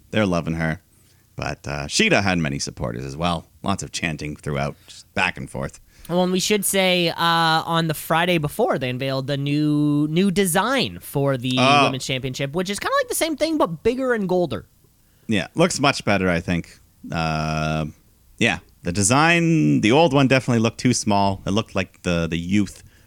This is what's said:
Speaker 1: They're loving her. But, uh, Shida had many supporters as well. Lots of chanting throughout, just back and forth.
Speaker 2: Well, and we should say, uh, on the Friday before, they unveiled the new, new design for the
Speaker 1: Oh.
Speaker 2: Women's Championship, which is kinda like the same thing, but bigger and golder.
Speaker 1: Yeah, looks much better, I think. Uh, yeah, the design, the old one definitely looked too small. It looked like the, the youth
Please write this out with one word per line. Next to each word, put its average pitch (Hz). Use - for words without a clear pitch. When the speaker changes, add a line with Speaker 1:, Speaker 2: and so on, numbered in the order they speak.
Speaker 1:
They're 107
loving 85
her. 80
But, 71
uh, 71
Shida 143
had 92
many 71
supporters 62
as 67
well. 85
Lots 98
of 73
chanting 76
throughout, 71
just -
back 92
and 65
forth. -
Speaker 2:
Well, 175
and 180
we 185
should 208
say, 180
uh, -
on 165
the 160
Friday 170
before, 202
they 127
unveiled 135
the 143
new, 147
new 185
design 190
for 139
the 127
Speaker 1:
Oh. 139
Speaker 2:
Women's 131
Championship, 135
which 185
is 202
kinda 480
like 494
the -
same 311
thing, 311
but 180
bigger 254
and 202
golder. 170
Speaker 1:
Yeah, 98
looks 165
much 135
better, 95
I 85
think. 87
Uh, 78
yeah, 101
the 87
design, 151
the 107
old 156
one 139
definitely 123
looked 113
too 127
small. 101
It -
looked 110
like 95
the, 85
the 82
youth 92